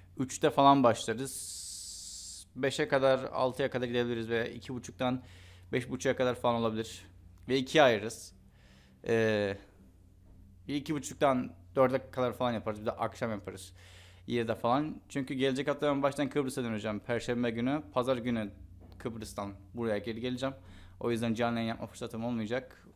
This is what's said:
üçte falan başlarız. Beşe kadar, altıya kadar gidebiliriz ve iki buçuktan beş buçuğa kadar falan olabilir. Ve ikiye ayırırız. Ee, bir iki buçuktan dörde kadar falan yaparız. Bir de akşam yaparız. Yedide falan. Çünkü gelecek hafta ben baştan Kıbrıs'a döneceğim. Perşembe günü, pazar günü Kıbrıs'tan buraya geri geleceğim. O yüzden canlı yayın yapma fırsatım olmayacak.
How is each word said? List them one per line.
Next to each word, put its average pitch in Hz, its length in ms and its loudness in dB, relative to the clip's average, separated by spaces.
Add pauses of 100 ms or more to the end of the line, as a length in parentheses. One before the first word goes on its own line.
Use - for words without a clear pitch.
(160)
üçte 135 340 0
falan 139 320 8
başlarız. 117 720 2 (1000)
Beşe 139 320 0
kadar, 135 360 4
altıya 131 460 0
kadar 123 160 -2
gidebiliriz 120 440 0
ve 117 240 0
iki 123 200 -10
buçuktan 127 480 -4 (500)
beş 127 180 0
buçuğa 127 260 2
kadar 127 180 2
falan 120 200 2
olabilir. 113 520 -2 (420)
Ve 131 100 4
ikiye 139 260 6
ayırırız. 113 480 2 (760)
Ee, 107 480 2 (1120)
bir 139 60 -2
iki 147 200 -2
buçuktan 131 580 2 (240)
dörde 131 340 4
kadar 123 220 0
falan 123 200 0
yaparız. 104 280 -4
Bir 107 60 -8
de 117 60 0
akşam 113 380 -4
yaparız. 98 420 -10 (540)
Yedide 113 280 0
falan. 139 540 0
Çünkü 139 260 -4
gelecek 131 340 0
hafta 143 180 0
ben 139 160 2
baştan 139 260 0
Kıbrıs'a 131 360 -2
döneceğim. 107 360 -4
Perşembe 120 500 -2
günü, 127 320 -2 (100)
pazar 127 240 2
günü 113 340 -2 (480)
Kıbrıs'tan 110 540 -8 (220)
buraya 113 240 -2
geri 113 220 -6
geleceğim. 127 340 -4 (460)
O 120 100 0
yüzden 117 240 0
canlı 117 220 0
yayın 113 120 -2
yapma 117 180 -6
fırsatım 113 380 -8
olmayacak. 120 720 -4